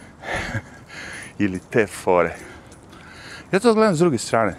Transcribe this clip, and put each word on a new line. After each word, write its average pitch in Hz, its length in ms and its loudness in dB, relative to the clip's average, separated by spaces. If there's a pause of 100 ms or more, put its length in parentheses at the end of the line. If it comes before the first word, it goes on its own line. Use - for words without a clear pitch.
(400)
<laughs> - 1000 -12
ili 95 220 -2 (100)
te 113 160 2
fore. 87 500 0 (1160)
Ja 190 80 2
to 233 140 4
gledam 214 200 4
s 147 40 0
druge 160 200 4
strane, 107 400 0